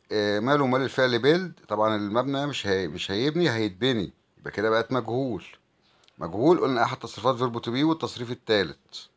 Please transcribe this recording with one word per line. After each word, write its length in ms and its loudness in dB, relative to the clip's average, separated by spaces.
آه، 280 2
ماله 280 2
مال 140 2
الفعل 400 2
build؟ 460 0
طبعا 280 2
المبنى 520 -2
مش 200 -6
هي-، 200 2
مش 240 -8
هيبني، 380 0
هيتبني، 640 -2
يبقى 140 -12
كده 180 0
بقت 220 2
مجهول. 520 -4
مجهول 420 2
قلنا 240 2
أحد 140 -2
تصريفات 380 -2
verb 200 -2
to 140 -6
be 140 0
والتصريف 480 -2
التالت. 840 -2